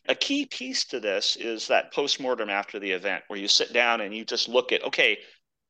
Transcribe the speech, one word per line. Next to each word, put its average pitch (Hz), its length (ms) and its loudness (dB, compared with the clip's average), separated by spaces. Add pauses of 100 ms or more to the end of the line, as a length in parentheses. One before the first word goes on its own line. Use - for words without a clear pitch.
A 262 60 2
key 277 320 -2
piece 254 400 -6
to 123 140 -6
this 104 360 0
is 110 320 -6
that 117 240 2
postmortem 127 580 0
after 101 280 -2
the 98 140 -4
event, 92 360 -2
where 104 100 -8
you 98 100 -4
sit - 240 2
down 117 300 4
and 101 120 -6
you 110 100 -8
just 117 240 -2
look 120 240 2
at, - 120 0
"Okay, 127 340 4 (520)